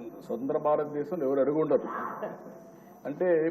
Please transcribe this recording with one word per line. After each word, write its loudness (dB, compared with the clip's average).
స్వతంత్ర -2
భారతదేశంలో 0
ఎవరు 4
అడుగుండరు. 2
అంటే 0